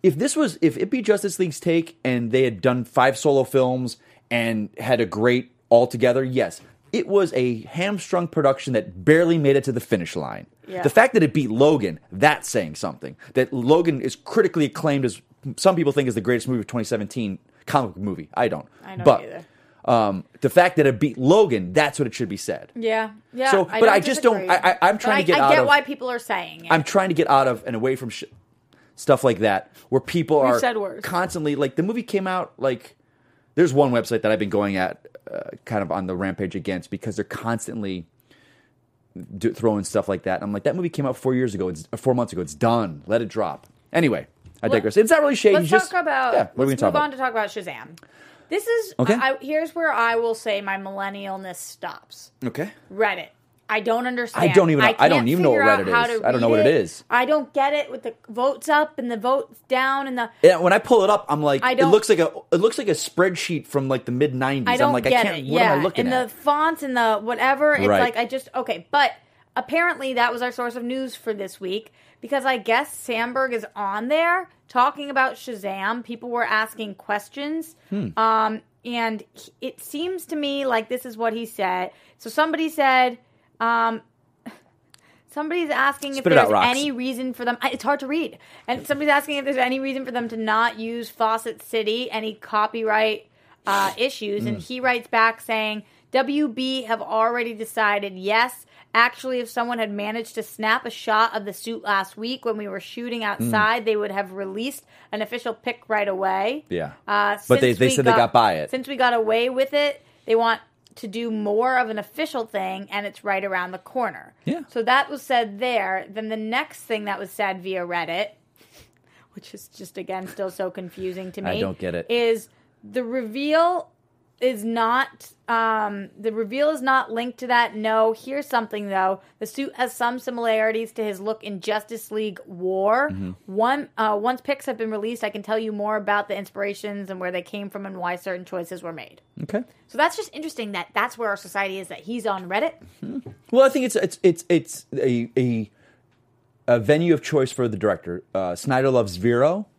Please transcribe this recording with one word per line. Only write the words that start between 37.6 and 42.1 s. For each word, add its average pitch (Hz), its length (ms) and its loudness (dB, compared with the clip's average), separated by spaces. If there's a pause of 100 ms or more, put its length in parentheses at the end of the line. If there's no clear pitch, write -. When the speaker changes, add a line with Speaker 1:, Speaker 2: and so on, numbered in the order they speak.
Speaker 1:
do, 110 160 -2
throwing 107 300 0
stuff - 260 -2
like 92 140 -4
that. 92 200 -2
I'm 101 80 -6
like, 101 120 -6
"That 143 120 0
movie 175 140 -4
came 143 160 -4
out 131 120 -4
four 131 160 0
years 123 220 0
ago. 92 140 -2
It's, 78 220 -10
uh, 110 60 -8
four 131 160 2